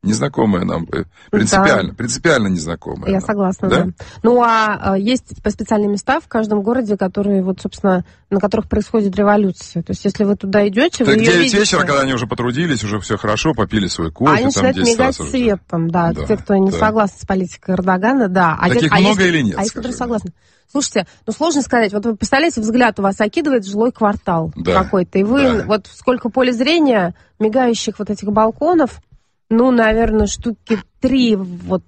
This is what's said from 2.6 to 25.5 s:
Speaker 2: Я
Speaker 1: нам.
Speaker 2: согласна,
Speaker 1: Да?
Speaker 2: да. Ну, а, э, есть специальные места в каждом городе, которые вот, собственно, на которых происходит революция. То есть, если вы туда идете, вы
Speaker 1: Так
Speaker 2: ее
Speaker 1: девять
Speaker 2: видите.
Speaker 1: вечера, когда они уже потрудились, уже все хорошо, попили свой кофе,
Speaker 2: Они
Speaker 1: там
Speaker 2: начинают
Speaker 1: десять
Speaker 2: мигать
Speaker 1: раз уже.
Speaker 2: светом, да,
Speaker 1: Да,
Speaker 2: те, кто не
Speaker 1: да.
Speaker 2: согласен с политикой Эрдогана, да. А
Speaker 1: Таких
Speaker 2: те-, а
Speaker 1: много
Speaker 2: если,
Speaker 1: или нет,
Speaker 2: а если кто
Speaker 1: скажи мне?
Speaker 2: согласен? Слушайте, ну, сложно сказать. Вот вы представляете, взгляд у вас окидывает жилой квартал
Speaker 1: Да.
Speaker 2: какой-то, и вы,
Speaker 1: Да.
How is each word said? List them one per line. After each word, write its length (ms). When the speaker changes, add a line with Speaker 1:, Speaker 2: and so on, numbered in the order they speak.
Speaker 2:
Я 80
Speaker 1:
нам. 80
Speaker 2:
согласна, 420
Speaker 1:
Да? 160
Speaker 2:
да. 60
Ну, 200
а, 540
э, 20
есть 380
специальные 440
места 300
в 60
каждом 360
городе, 340
которые 460
вот, 180
собственно, 460
на 100
которых 260
происходит 480
революция. 680
То 80
есть, 160
если 180
вы 120
туда 300
идете, 380
вы 80
Speaker 1:
Так 80
Speaker 2:
ее 120
Speaker 1:
девять 60
Speaker 2:
видите. 60
Speaker 1:
вечера, 220
когда 200
они 140
уже 120
потрудились, 560
уже 180
все 180
хорошо, 340
попили 360
свой 220
кофе, 220
Speaker 2:
Они 120
Speaker 1:
там 20
Speaker 2:
начинают 320
Speaker 1:
десять 160
Speaker 2:
мигать 140
Speaker 1:
раз 120
уже. 120
Speaker 2:
светом, 580
да, 240
Speaker 1:
Да, 100
Speaker 2:
те, 140
кто 180
не 140
Speaker 1:
да. 80
Speaker 2:
согласен 420
с 60
политикой 480
Эрдогана, 540
да. 300
А 100
Speaker 1:
Таких 160
Speaker 2:
те-, 120
а 40
Speaker 1:
много 220
Speaker 2:
если, 60
Speaker 1:
или 140
нет, 160
Speaker 2:
а 60
если 80
кто 80
Speaker 1:
скажи 80
мне? 100
Speaker 2:
согласен? 340
Слушайте, 340
ну, 80
сложно 260
сказать. 320
Вот 140
вы 100
представляете, 460
взгляд 380
у 20
вас 180
окидывает 460
жилой 260
квартал 640
Speaker 1:
Да. 260
Speaker 2:
какой-то, 360
и 60
вы, 180
Speaker 1:
Да. 240